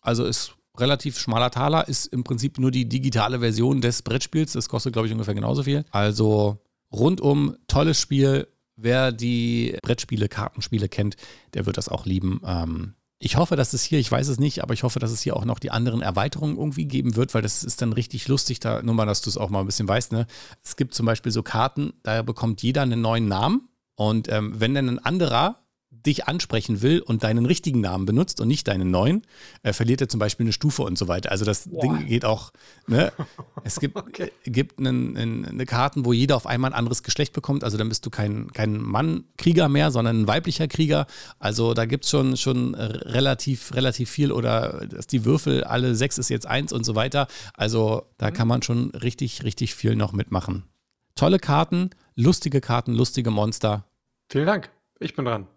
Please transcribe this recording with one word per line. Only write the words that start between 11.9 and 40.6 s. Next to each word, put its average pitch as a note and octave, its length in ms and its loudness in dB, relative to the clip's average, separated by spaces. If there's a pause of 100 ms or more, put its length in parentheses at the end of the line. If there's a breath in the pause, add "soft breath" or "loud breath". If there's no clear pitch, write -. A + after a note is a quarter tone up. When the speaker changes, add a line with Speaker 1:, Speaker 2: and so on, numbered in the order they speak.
Speaker 1:
auch - 160 -4
lieben. F#2+ 400 -2
Ähm, E2 480 -4 (280)
ich - 140 0
hoffe, E3+ 180 2
dass C#3 200 0
es B2 100 -2
hier, D#3+ 140 0
ich B2 120 0
weiß C3+ 180 0
es B2+ 120 -2
nicht, C#3+ 220 0
aber - 100 -4
ich A2+ 120 -2
hoffe, B2 140 0
dass A2 120 -2
es A2+ 100 -4
hier - 160 -2
auch - 80 -2
noch A#2 140 -2
die - 120 -6
anderen A#2 300 0
Erweiterungen C#3 560 -2
irgendwie D3 300 -2
geben B2+ 300 0
wird, B2+ 180 0
weil A2 80 2
das G#2+ 220 -2
ist - 180 -4
dann A#2 100 0
richtig - 360 -4
lustig, C3 320 0
da, A2+ 220 -2
nur A2+ 120 0
mal, A2+ 100 4
dass G#2 160 2
du's - 160 -4
auch G2 140 -2
mal G2 100 0
ein F#2+ 60 -2
bisschen G2 200 -2
weißt, G#2+ 260 0
ne? A2+ 140 0 (380 loud breath)
Es - 120 -8
gibt C3+ 180 -2
zum A2+ 100 0
Beispiel A2+ 260 0
so A2 120 0
Karten, C3+ 500 -2 (100)
da A2+ 200 -2
bekommt A2+ 400 -2
jeder C3 180 2
einen A#2 220 2
neuen A2+ 260 2
Namen B2 400 2 (280)
und, G#2+ 360 2
ähm, G#2+ 260 -2
wenn A#2 160 2
dann C3+ 140 0
ein B2 160 -2
anderer E3+ 520 2 (360)
dich C3 360 -2
ansprechen A2+ 520 -2
will D3+ 200 4
und A2+ 240 -2
deinen A#2 200 2
richtigen C3+ 380 2
Namen F#2+ 240 -2
benutzt B2 340 2
und A2+ 80 2
nicht C#3+ 200 0
deinen F#2 220 0
neuen, A2+ 300 4 (440 loud breath)
äh, G#2 100 2
verliert A#2 260 2
er C3 80 0
zum A#2 120 -2
Beispiel G#2+ 260 0
eine A2 60 0
Stufe - 300 0
und F2 140 -2
so F#2 120 -2
weiter. F2 220 -2
Also G2 140 0
das G#2 240 -2
Speaker 2:
Boah. F3 140 -6
Speaker 1:
Ding D3+ 240 0
geht A#2 180 0
auch, A2 280 -2 (340 loud breath)
ne? C3 320 2
Speaker 2:
<laughs> - 460 -12
Speaker 1:
Es A2+ 160 -6
gibt, D3 160 -4
Speaker 2:
Okay. - 360 -10 (120)
Speaker 1:
gibt C3 340 -2
einen, B2+ 400 0
einen, A2+ 260 -4
eine - 220 -6
Karten, B2+ 400 0
wo A#2+ 80 4
jeder C3 220 4
auf A#2+ 100 -4
einmal B2+ 240 0
ein A2+ 80 -10
anderes A#2 240 -2
Geschlecht - 320 -2
bekommt. - 300 -2
Also G#2+ 120 -2
dann G#2+ 140 0
bist - 160 -6
du A2+ 40 -6
kein, G#2 420 -4
kein G#2+ 280 0
Mann-Krieger D#3+ 880 2
mehr, C#3+ 220 4
sondern A2+ 320 2
ein G#2 60 4
weiblicher D#3+ 400 0